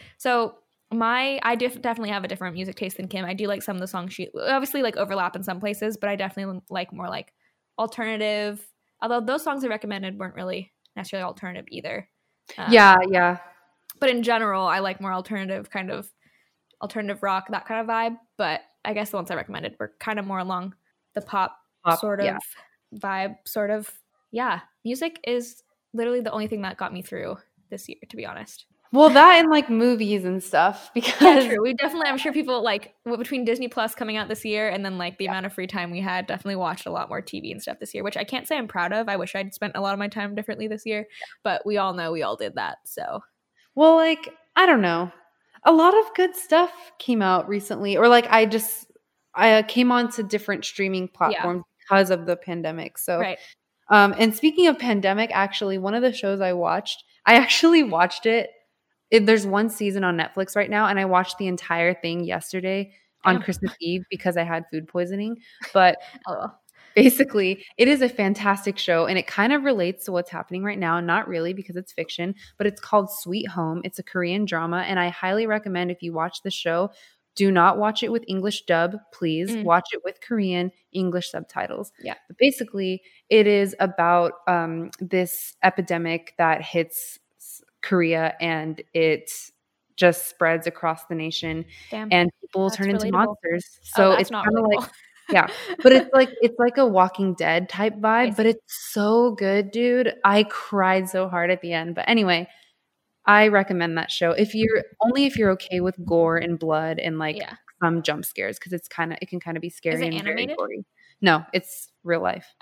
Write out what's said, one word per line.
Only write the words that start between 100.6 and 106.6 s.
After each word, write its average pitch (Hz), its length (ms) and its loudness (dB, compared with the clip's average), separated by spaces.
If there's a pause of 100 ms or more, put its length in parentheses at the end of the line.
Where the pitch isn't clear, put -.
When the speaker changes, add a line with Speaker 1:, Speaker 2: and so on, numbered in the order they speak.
Speaker 2:
so 185 200 -2
hard 175 240 0
at 180 80 -2
the 170 120 -8
end. 165 220 -4
But - 140 -4
anyway, 185 400 2 (800)
I 208 220 8
recommend 180 500 2
that - 120 -6
show 170 200 0
if 214 240 0
you're, 220 300 0 (180)
only 262 240 2
if 269 100 -2
you're 208 140 2
okay 185 300 -4
with 185 160 -2 (100)
gore 170 320 4
and 170 200 -4
blood 160 400 -2